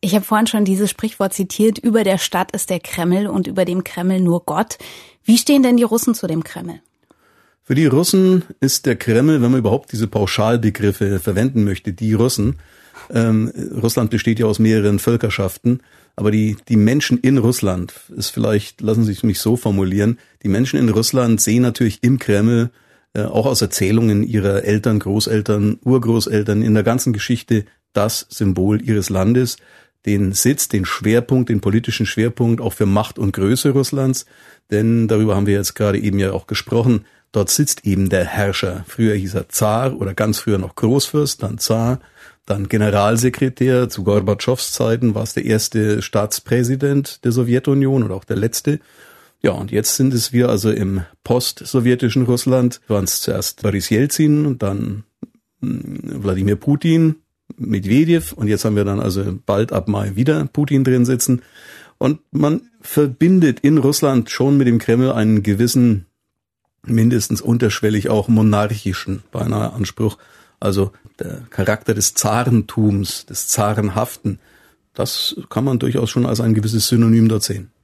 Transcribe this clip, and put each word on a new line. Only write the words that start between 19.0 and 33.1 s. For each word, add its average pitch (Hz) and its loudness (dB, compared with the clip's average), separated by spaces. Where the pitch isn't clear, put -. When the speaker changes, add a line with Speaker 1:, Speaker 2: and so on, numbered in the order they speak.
Speaker 2:
Sie 107 0
es 95 -8
mich 107 0
so 113 0
formulieren, 101 0
die - -4
Menschen 123 0
in 123 2
Russland 113 0
sehen 117 2
natürlich 117 0
im 123 2
Kreml, 117 2
äh, 107 -4
auch 113 0
aus 127 0
Erzählungen 107 0
ihrer 101 0
Eltern, 107 0
Großeltern, 104 0
Urgroßeltern 110 0
in 110 2
der 107 2
ganzen 120 0
Geschichte 110 -2
das 104 -2
Symbol 98 0
ihres 104 -2
Landes, 113 0
den 98 0
Sitz, 123 0
den 98 -2
Schwerpunkt, 120 0
den 104 0
politischen 113 -2
Schwerpunkt 117 0
auch 113 -4
für 107 -2
Macht 101 0